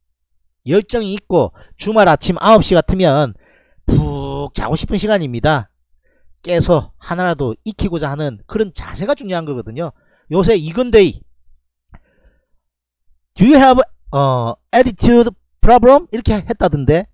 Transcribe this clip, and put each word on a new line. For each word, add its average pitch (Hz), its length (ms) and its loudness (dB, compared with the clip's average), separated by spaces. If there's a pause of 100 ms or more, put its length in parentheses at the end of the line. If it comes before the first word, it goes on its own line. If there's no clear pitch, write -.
(680)
열정이 202 460 -4
있고 170 400 -4 (240)
주말 214 320 0
아침 165 320 0
아홉 208 240 4
시 190 100 -2
같으면 151 600 0 (520)
푹 143 680 -4
자고 117 200 -6
싶은 - 220 -4
시간입니다. 151 760 -4 (720)
깨서 170 560 -2
하나라도 170 560 -6 (100)
익히고자 170 460 -6
하는 143 360 -8
그런 214 280 -6
자세가 - 400 -8
중요한 180 300 -8
거거든요. 131 480 -10 (400)
요새 196 240 2
이건데이, 190 640 0 (2250)
"Do 196 120 2
you 294 100 6
have, 262 260 6 (280)
어, 127 440 -2 (200)
attitude 240 560 2 (300)
problem?" 247 520 6
이렇게 220 220 -2
했다던데, 165 800 -2